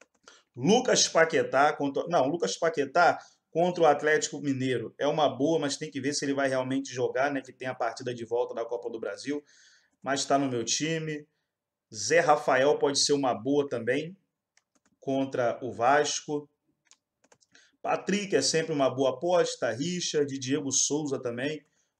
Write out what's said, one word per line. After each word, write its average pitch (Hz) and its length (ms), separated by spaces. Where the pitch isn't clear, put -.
Lucas 196 540
Paquetá 147 640
contra... 139 340
Não, 160 220
Lucas 160 280
Paquetá 160 640
contra 175 300
o 165 40
Atlético 147 540
Mineiro. 127 560
É 139 120
uma 151 200
boa, 139 300
mas 143 180
tem - 140
que 131 100
ver 139 140
se 147 100
ele 139 80
vai 135 160
realmente 131 460
jogar, 123 380
né? 139 80
Que 127 120
tem - 140
a 127 80
partida 123 400
de 117 100
volta 120 300
da 117 100
Copa 117 240
do 110 120
Brasil. 113 420
Mas 139 240
tá 139 140
no 139 100
meu 120 160
time. 156 640
Zé 117 280
Rafael 147 580
pode 143 220
ser - 120
uma 139 220
boa 135 340
também 135 480
contra 135 600
o 123 120
Vasco. 147 760
Patrick 185 540
é 135 40
sempre 160 320
uma 139 160
boa 131 280
aposta. 165 560
Richard, 147 680
Diego 135 320
Souza 139 500
também. 127 460